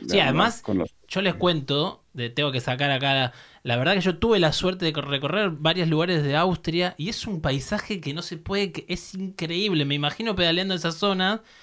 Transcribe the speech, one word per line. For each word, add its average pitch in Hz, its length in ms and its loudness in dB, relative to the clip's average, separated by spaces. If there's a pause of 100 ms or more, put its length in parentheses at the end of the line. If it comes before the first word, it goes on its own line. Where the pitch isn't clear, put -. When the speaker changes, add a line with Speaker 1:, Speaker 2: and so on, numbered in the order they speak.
Speaker 1:
Sí, 196 100 2
Speaker 2:
andar 151 100 4
Speaker 1:
además, 185 340 2
Speaker 2:
con 101 160 0
los 82 160 -2 (140)
Speaker 1:
yo - 140 -4
les 190 120 2
cuento, 156 720 0 (100)
de, 120 160 -6
tengo 143 220 0
que 127 80 0
sacar 139 300 0
acá 135 240 2
la, 131 180 2 (300)
la 120 140 0
verdad 139 180 4
que 196 80 2
yo 175 160 2
tuve 226 200 4
la 160 140 4
suerte 180 340 0
de 160 80 0
co-, 143 80 -4
recorrer 143 480 0
varios 165 380 0
lugares 165 340 2
de 143 140 0
Austria 175 600 0
y 156 140 -6
es - 160 -8
un 185 160 -4
paisaje 165 580 -2
que 143 140 -6
no 170 80 -8
se 165 160 -10
puede, 196 340 -2
que - 160 -12
es - 260 -8
increíble. 185 680 -2
Me 139 100 0
imagino 147 400 -2
pedaleando 180 400 0
esa 170 180 -2
zona 196 500 0 (200)